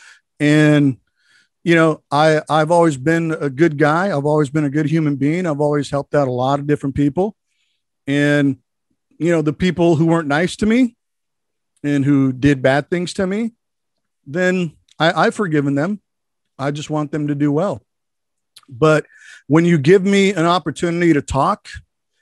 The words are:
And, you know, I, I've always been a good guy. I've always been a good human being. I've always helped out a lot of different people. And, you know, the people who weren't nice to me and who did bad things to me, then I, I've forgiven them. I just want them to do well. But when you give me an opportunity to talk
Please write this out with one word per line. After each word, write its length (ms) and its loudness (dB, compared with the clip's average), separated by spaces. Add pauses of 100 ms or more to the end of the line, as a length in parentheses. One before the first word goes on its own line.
(400)
And, 560 4 (680)
you 120 2
know, 360 2
I, 380 2
I've 220 0
always 260 2
been 360 -2
a 180 -6
good 260 0
guy. 400 0
I've 80 -4
always 240 0
been 160 -2
a 60 -2
good 160 -2
human 300 0
being. 280 -2
I've 160 -4
always 300 -2
helped 240 -6
out 140 2
a 40 -4
lot 260 -2
of 80 -8
different 280 -4
people. 420 -2 (720)
And, 520 0 (600)
you 140 0
know, 100 0
the 100 -2
people 440 0
who 100 2
weren't 220 0
nice 260 0
to 120 -4
me 280 2 (880)
and 220 -2
who 280 2
did 300 2
bad 260 2
things 260 -4
to 120 -2
me, 280 -6 (720)
then 520 -2 (240)
I, 260 2
I've 80 -2
forgiven 400 -2
them. 260 -4 (560)
I 140 -6
just 200 -10
want 200 -4
them 160 -4
to 80 -4
do 160 -2
well. 320 -4 (840)
But 380 0 (420)
when 160 4
you 140 4
give 260 4
me 280 2
an 140 -2
opportunity 680 0
to 100 2
talk 460 -4 (540)